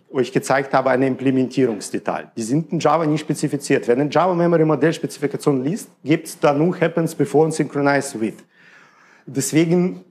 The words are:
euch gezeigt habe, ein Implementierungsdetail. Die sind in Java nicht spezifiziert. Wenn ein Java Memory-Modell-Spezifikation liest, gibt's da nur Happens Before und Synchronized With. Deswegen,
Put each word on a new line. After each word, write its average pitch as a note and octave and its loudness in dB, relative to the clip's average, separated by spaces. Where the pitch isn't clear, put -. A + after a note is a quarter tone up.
euch B2+ -2
gezeigt C#3 0
habe, C3 2
ein B2+ 2
Implementierungsdetail. B2 -2
Die A#2 -6
sind C#3 -2
in E3+ -2
Java D#3 2
nicht D3+ 0
spezifiziert. C#3+ -2
Wenn A#2+ 4
ein D3 0
Java E3 2
Memory-Modell-Spezifikation D#3 0
liest, E3+ -4
gibt's D#3+ -2
da D3 4
nur E3 0
Happens E3 -2
Before D3 2
und D#3+ 0
Synchronized C#3 -2
With. G#2+ -4
Deswegen, E3 0